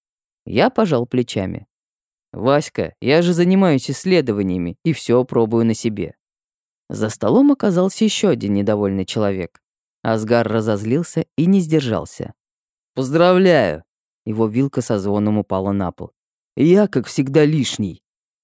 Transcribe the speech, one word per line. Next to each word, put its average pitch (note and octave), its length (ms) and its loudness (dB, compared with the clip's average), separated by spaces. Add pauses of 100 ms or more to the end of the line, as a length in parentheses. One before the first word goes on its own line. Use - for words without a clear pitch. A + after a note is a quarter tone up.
(440)
Я C3+ 260 0
пожал D#3 360 0
плечами. G2 600 -4 (680)
«Васька, A#2 680 -2
я D3 220 2
же F3 100 2
занимаюсь F3 580 2
исследованиями G#2 960 -2
и E3 80 0
всё B2 320 2
пробую A2+ 420 0
на A2+ 80 2
себе». G2 420 -6 (720)
За G#2+ 180 -4
столом G#3+ 440 2
оказался F#3+ 520 0
ещё G#3 240 0
один A2 260 0
недовольный G2+ 500 0
человек. G2 560 -4 (440)
Асгар A2+ 420 0
разозлился A2 800 -2 (100)
и D#3 120 0
не G3 140 4
сдержался. C3+ 760 -2 (600)
«Поздравляю!» D3+ 920 2 (420)
Его A2 200 -2
вилка B2+ 360 -2
со A2+ 160 -2
звоном G#2 400 0
упала G2 340 -2
на F#2+ 200 -2
пол. - 200 -16 (440)
«Я, F#3 320 4
как C3 180 -4
всегда, D3 400 2
лишний!» B2 560 -4 (420)